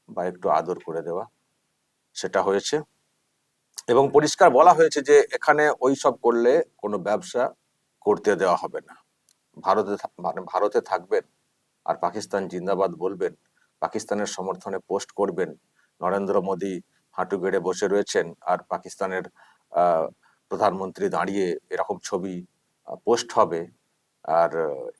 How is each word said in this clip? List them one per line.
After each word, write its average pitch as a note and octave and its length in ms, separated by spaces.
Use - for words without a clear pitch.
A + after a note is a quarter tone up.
বা F2 160
একটু F2+ 240
আদর E2+ 300
করে E2 220
দেওয়া, E2+ 240
সেটা F#2+ 280
হয়েছে। G2 400
এবং B2+ 260
পরিষ্কার D3+ 360
বলা D#3 240
হয়েছে D#3 280
যে C#3+ 320
এখানে D3 460
ওই C3+ 160
সব C3+ 160
করলে A#2+ 520
কোনো G#2 200
ব্যবসা G#2 560
করতে G#2 340
দেওয়া F2+ 200
হবে D2+ 260
না। - 220
ভারতে G2 380
থা-, - 240
মানে F2+ 200
ভারতে G2 400
থাকবেন F#2 420
আর E2 100
পাকিস্তান G2 520
জিন্দাবাদ F2+ 480
বলবেন, F2 400
পাকিস্তানের G#2 460
সমর্থনে F#2+ 540
পোস্ট - 320
করবেন, F2+ 440
নরেন্দ্র G2 400
মোদী F#2 400
হাঁটু F2+ 280
গেড়ে F#2+ 200
বসে F#2 280
রয়েছেন F#2 540
আর F2+ 160
পাকিস্তানের, F#2 540
আহ, E2+ 360
প্রধানমন্ত্রী F#2+ 600
দাঁড়িয়ে F2+ 480
এরকম F2+ 340
ছবি, F2+ 420
আহ, - 100
পোস্ট - 380
হবে F2 340
আর, E2 340
আহ, D2 320